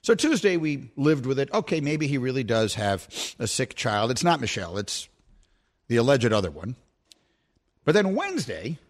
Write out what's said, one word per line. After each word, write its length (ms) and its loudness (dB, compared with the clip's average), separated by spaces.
So 100 4
Tuesday, 440 2
we 380 -4
lived 300 2
with 140 0
it. 120 -2
Okay, 280 -2
maybe 280 -2
he 120 -2
really 240 -2
does 320 0
have 320 -2
a 80 -2
sick 260 -4
child. 380 0
It's 120 -2
not 180 2
Michelle. 360 -6
It's 300 -6
the 80 0
alleged 360 4
other 200 2
one. 240 -10
But 100 2
then 200 4
Wednesday 640 -4